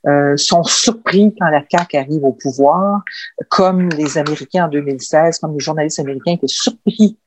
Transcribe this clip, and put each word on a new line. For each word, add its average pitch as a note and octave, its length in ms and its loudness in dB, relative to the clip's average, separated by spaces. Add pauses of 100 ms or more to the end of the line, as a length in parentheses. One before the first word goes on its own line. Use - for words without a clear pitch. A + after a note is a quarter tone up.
euh, C#3+ 280 4
sont E3+ 280 2
surpris G#3 760 2
quand F3 100 0
la D3 120 2
caq F3 320 -2
arrive C#3+ 300 -2
au C3+ 80 2
pouvoir, D#3+ 720 0 (440)
comme F#3 420 2
les D3+ 280 -2
Américains D3+ 480 -2
en - 20 -4
deux D3 140 -2
mille C#3 180 -4
seize, D#3+ 380 0
comme D#3 160 -8
les D3 60 -4
journalistes D#3 400 -4
américains C#3 320 -4
étaient F3 160 -2
surpris G#3+ 800 -2